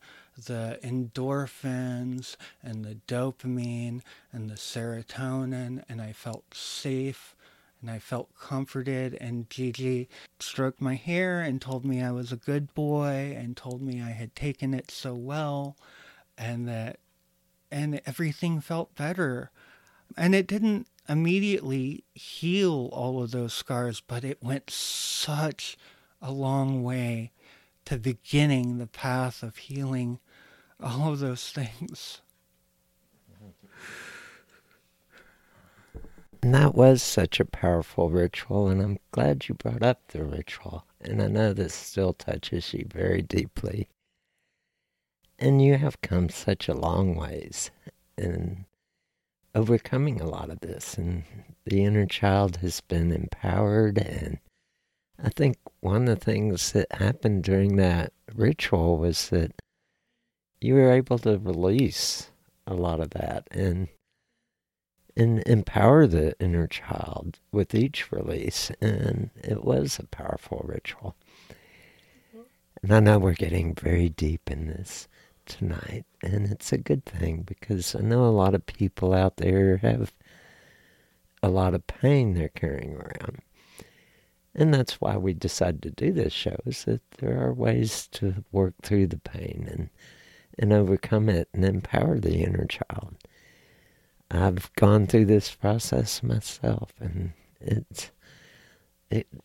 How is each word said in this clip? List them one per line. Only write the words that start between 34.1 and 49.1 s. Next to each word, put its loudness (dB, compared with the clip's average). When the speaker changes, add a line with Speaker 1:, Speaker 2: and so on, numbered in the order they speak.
Speaker 2:
And 4
that 6
was 10
such 2
a 4
powerful 0
ritual, 0
and 2
I'm -2
glad 0
you -6
brought -4
up 2
the -6
ritual. -10
And -4
I 2
know 2
this -4
still -2
touches -6
you -6
very 0
deeply. -4
And 6
you 8
have -2
come 2
such -2
a 0
long 2
ways -8
in -4